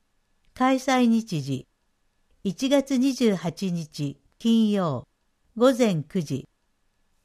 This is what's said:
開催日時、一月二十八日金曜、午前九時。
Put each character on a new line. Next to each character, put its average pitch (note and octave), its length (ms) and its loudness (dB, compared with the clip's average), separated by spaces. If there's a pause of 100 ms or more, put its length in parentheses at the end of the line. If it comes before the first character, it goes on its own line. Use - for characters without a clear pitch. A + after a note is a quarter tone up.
(540)
開 C4 240 0
催 B3+ 280 2
日 A3+ 340 0
時、 C3 260 -8 (760)
一 G3+ 260 -4
月 C#4 300 2
二 C4 160 0
十 A3+ 200 2
八 F3 360 -6
日 D3+ 480 -8 (200)
金 A3+ 300 2
曜、 E3+ 400 -2 (460)
午 B3 180 4
前 G#3+ 320 2
九 - 160 -4
時。 C#3+ 260 -6 (800)